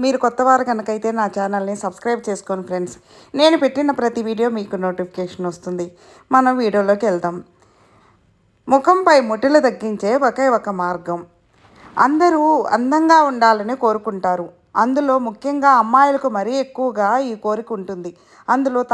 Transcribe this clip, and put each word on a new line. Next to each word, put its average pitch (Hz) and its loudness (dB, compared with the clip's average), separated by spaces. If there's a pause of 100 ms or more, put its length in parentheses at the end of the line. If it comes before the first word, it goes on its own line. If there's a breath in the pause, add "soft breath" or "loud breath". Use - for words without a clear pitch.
మీరు 262 2
కొత్త 240 0
వారు 254 4
కనుకైతే 214 -4
నా 214 0 (100)
ఛానల్ని 196 -4
సబ్స్క్రైబ్ 220 -4
చేసుకోండి 190 -6
ఫ్రెండ్స్. 180 -6 (440 soft breath)
నేను 320 6
పెట్టిన 277 0
ప్రతి 233 -2
వీడియో 226 -2
మీకు 202 -6 (100)
నోటిఫికేషన్ 180 -6
వస్తుంది. 175 -8 (480 soft breath)
మనం 254 2
వీడియోలోకి 202 0
వెళ్దాం. 175 -4 (1400 soft breath)
ముఖంపై 330 4 (120)
మొటిలు 262 2
తగ్గించే 208 -2 (160)
ఒకే 262 0 (100)
ఒక 208 -4 (140)
మార్గం. 175 -6 (840 loud breath)
అందరూ 311 4 (360)
అందంగా 311 4 (100)
ఉండాలని 226 2
కోరుకుంటారు. 190 -2 (360)
అందులో 262 0 (120)
ముఖ్యంగా 277 0 (100)
అమ్మాయిలకు 269 2 (100)
మరీ 208 -4 (120)
ఎక్కువగా 226 -2 (180)
ఈ - -6 (140)
కోరిక 214 -4
ఉంటుంది. 175 -10 (420 soft breath)
అందులో 254 0 (100)